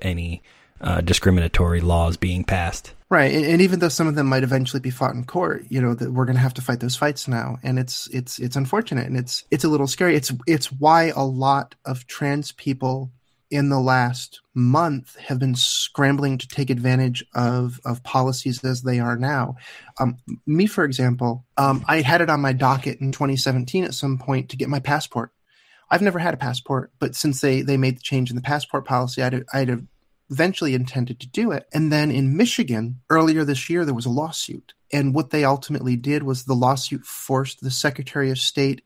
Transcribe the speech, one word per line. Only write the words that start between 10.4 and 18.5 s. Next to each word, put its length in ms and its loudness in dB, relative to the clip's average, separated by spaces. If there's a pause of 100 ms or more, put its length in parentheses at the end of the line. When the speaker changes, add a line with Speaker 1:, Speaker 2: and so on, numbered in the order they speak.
Speaker 2:
it's 240 0
why 460 4
a 80 0
lot 520 0 (100)
of 220 -8
trans 440 -4
people 580 -4 (380)
in 200 0
the 120 2
last 600 0 (140)
month 640 2
have 220 -6
been 160 0
scrambling 840 0
to 120 -10
take 200 -2
advantage 560 0 (100)
of, 500 0
of 180 -4
policies 640 -2